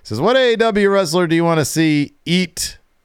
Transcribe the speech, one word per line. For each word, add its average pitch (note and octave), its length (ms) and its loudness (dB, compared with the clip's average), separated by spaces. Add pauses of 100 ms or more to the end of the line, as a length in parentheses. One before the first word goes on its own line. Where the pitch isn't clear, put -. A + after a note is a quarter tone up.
says, G#2+ 160 -8
"What A3+ 160 2
A B3+ 160 2
E A3+ 40 0
W G3+ 340 2
wrestler F3+ 360 0
do D#3+ 80 0
you E3 80 2
wanna E3 220 2
see D3+ 480 0 (140)
eat F3 500 -4 (280)